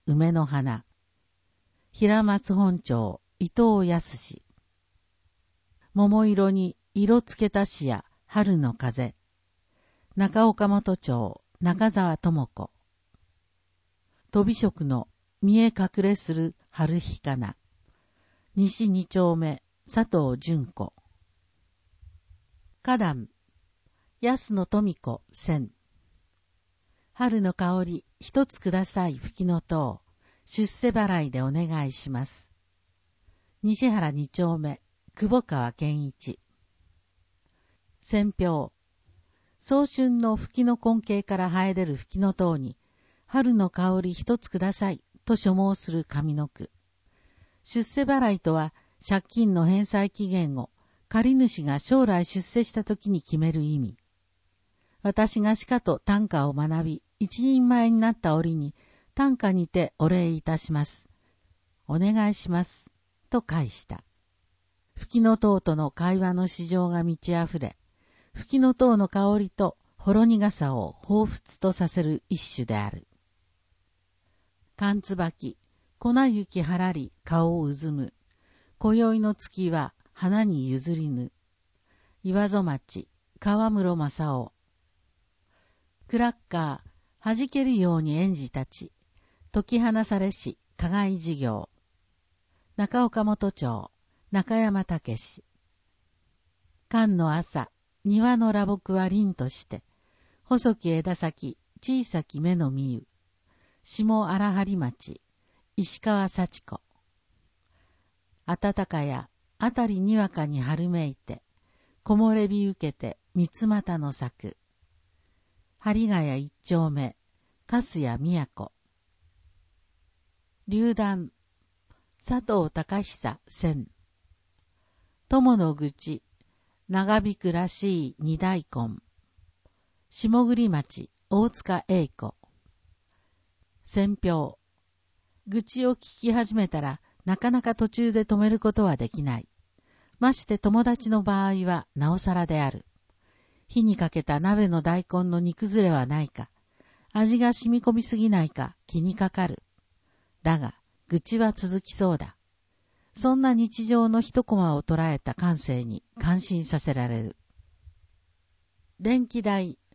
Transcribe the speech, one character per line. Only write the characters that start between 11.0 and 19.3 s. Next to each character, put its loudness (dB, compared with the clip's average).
中 2
澤 0
智 0
子。 -12
と 4
び 2
職 0
の -2
見 6
え 6
隠 0
れ 4
す -6
る -2
春 0
日 -12
か -4
な。 -8
西 0
二 0
丁 2